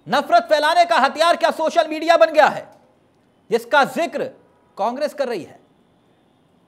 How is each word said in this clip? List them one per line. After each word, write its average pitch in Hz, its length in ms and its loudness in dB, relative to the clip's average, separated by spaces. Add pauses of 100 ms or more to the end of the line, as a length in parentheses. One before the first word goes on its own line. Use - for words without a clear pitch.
नफरत 285 420 0
फैलाने 311 360 2
का 339 120 0
हथियार 294 400 2
क्या 320 160 0
सोशल 320 360 -2
मीडिया 320 280 2
बन 320 160 2
गया 294 140 4
है, 156 220 -4 (840)
जिसका 233 340 2
जिक्र 285 400 -6 (520)
कांग्रेस 240 380 -4
कर 262 140 -6
रही 202 140 -8
है? - 180 -20 (1080)